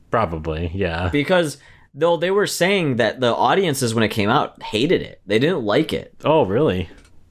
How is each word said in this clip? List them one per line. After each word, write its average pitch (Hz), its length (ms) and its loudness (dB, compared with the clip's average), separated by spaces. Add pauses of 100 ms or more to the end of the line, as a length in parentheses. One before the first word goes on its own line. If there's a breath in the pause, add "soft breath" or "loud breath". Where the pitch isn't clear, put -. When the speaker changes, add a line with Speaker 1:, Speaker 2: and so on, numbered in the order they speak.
(100)
Speaker 1:
Probably, 82 640 -2
yeah. 87 340 -2
Speaker 2:
Because 143 480 0 (380 soft breath)
though 165 240 2
they 175 120 -2
were 196 160 0
saying 170 500 0
that 113 240 0
the 120 140 2
audiences, 131 600 0
when 113 100 2
it 101 60 0
came 101 180 0
out, 131 340 0
hated 131 380 0
it. - 240 -14
They 104 140 2
didn't 147 260 0
like 123 300 0
it. - 200 -8 (100)
Speaker 1:
Oh, 143 200 4
really? 98 460 0 (400)